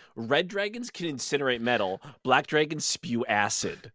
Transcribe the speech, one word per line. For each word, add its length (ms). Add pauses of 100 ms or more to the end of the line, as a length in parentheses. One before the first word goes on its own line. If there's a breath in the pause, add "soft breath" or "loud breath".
(140 soft breath)
Red 340
dragons 420
can 160
incinerate 540
metal. 420 (200 loud breath)
Black 260
dragons 360
spew 400
acid. 720